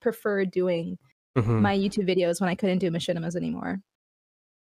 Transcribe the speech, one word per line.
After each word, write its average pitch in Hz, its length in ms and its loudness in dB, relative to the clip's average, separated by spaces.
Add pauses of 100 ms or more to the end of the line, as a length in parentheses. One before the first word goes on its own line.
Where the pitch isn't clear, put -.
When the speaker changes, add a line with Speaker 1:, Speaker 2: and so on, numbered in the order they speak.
Speaker 1:
prefer 208 460 -2
doing 180 500 -2 (400)
Speaker 2:
Mm-hmm. 113 240 2
Speaker 1:
my 101 160 4
YouTube 104 320 0
videos 175 320 2
when 190 80 2
I 175 60 0
couldn't 185 240 0
do 175 120 0
machinimas 170 460 -4
anymore. 170 420 -6 (1000)